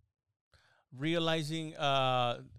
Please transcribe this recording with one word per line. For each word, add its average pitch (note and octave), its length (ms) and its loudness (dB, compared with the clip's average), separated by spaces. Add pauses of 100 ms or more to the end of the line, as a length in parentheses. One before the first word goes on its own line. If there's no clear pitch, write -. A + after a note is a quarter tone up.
(960)
Realizing, D#3+ 800 -2
uh, C3 680 2 (180)